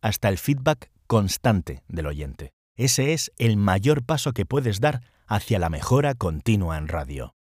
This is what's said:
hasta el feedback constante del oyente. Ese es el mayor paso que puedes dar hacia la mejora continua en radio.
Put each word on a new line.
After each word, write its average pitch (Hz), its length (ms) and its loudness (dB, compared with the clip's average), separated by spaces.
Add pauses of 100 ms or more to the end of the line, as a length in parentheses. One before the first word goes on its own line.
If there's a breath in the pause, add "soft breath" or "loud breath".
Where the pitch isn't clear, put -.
hasta 107 280 0
el 95 80 0
feedback 143 540 -2 (160)
constante 104 800 0
del 80 200 -6
oyente. 73 440 -8 (240)
Ese 135 380 0
es - 240 -4
el 113 200 4
mayor 104 460 4
paso 139 300 -2
que - 120 -2
puedes 120 340 -2
dar 139 220 0 (260 soft breath)
hacia 104 320 0
la 82 100 0
mejora 131 460 0
continua 85 600 0
en 76 100 -6
radio. 69 460 -8 (120)